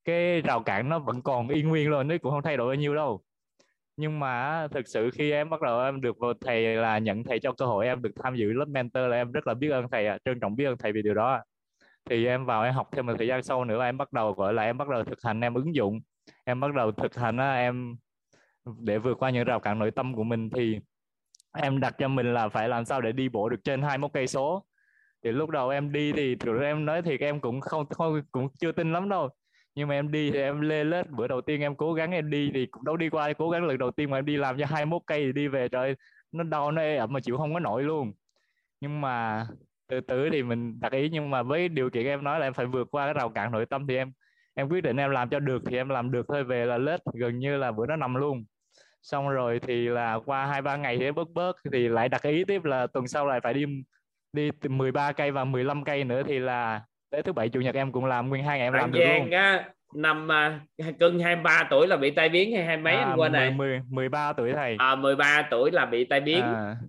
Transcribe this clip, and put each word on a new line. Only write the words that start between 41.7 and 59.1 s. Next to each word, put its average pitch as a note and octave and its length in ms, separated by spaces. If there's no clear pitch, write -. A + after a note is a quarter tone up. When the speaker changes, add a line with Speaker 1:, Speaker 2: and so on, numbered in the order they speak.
Speaker 1:
kiện A#2+ 160
em C#3 180
nói D3 160
là C#3+ 60
em C3 60
phải B2+ 140
vượt B2 240
qua C#3+ 160
cái D3 80
rào C3 140
cản A2+ 240
nội A2+ 140
tâm C#3 200
thì B2+ 100
em, C3 160
em C#3 140
quyết F3+ 120
định C3+ 160
em C#3 140
làm B2 180
cho C#3+ 100
được C3 280
thì B2 100
em B2+ 120
làm B2+ 220
được B2 180
thôi, C#3+ 160
về B2 220
là A#2+ 120
lết, D3+ 220
gần A#2+ 240
như C#3 180
là C3 160
bữa A2 140
đó D3+ 100
nằm B2+ 180
luôn. C3+ 300
Xong C#3 260
rồi B2 320
thì A#2+ 280
là A#2 380
qua C3+ 200
hai C#3 160
ba C#3 140
ngày C3 220
thì B2+ 60
em C#3+ 100
bớt E3 160
bớt, F3 260
thì B2 160
lại A2+ 200
đặt B2+ 140
ý D3+ 220
tiếp F#3+ 200
là B2+ 220
tuần B2 200
sau C#3+ 200
lại B2+ 140
phải A#2 140
đi, C#3+ 120
đi D3 180
từ D3 80
mười C3 240
ba C#3+ 200
cây C#3+ 180
và C#3 140
mười B2+ 200
lăm C#3+ 200
cây C#3 200
nữa, B2+ 220
thì D3 120
là A#2+ 440
tới D3 120
thứ F#3 100
bảy A#2 160
chủ B2 120
nhật B2+ 140
em C3+ 180
cũng B2+ 120
làm, B2+ 240
nguyên C3+ 160
hai C#3+ 140
ngày B2 80
em B2+ 60
Speaker 2:
Bạn C3 100
Speaker 1:
làm B2 100
được E3+ 120
Speaker 2:
Giang E3 180